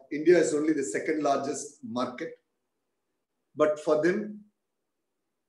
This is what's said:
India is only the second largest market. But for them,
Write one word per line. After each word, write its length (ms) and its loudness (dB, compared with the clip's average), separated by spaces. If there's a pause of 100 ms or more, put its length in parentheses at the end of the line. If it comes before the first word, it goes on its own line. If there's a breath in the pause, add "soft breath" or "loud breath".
(120)
India 260 6
is 160 2
only 200 2
the 100 -2
second 400 -4
largest 600 -2
market. 560 -8 (1160)
But 240 2
for 220 0
them, 400 -2 (1080)